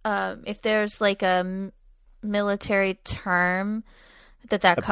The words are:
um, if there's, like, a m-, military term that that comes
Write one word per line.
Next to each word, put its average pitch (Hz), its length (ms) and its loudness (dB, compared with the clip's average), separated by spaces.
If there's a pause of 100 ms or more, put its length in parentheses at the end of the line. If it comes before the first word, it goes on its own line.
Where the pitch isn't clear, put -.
um, 190 400 -4
if 208 160 -8
there's, 214 400 0
like, 196 220 2
a 190 40 2 (120)
m-, 185 320 -4 (500)
military 202 840 0
term 190 800 0 (680)
that 202 120 0
that 175 160 6
comes - 140 -4